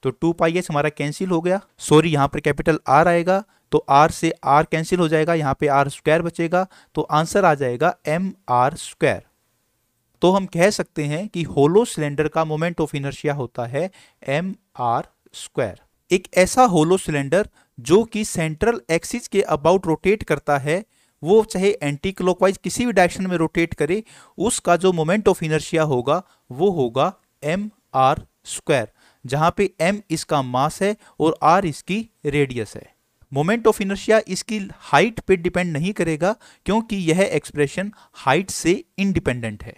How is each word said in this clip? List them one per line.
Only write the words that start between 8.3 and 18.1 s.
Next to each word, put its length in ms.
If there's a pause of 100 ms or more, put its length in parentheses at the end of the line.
आर 260
स्क्वायर। 460 (1000)
तो 80
हम 160
कह 240
सकते 340
हैं 240
कि 140
होलो 420
सिलेंडर 440
का 160
moment 360
of 140
inertia 420
होता 300
है 240 (380)
एम 260 (260)
आर 260 (280)
स्क्वायर। 440 (320)
एक 160 (100)
ऐसा 360
होलो 260
सिलेंडर 500 (300)
जो 260
कि 200